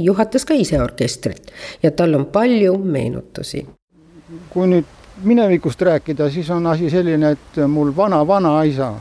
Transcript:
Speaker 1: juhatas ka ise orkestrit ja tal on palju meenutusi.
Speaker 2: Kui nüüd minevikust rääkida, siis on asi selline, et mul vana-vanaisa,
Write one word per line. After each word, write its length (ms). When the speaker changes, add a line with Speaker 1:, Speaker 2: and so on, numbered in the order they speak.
Speaker 1:
juhatas 400
ka 80
ise 300
orkestrit 680
ja 140
tal 220
on 140
palju 440
meenutusi. 840
Speaker 2:
Kui 160
nüüd 220
minevikust 580
rääkida, 480
siis 220
on 160
asi 240
selline, 400
et 360
mul 280
vana-vanaisa, 960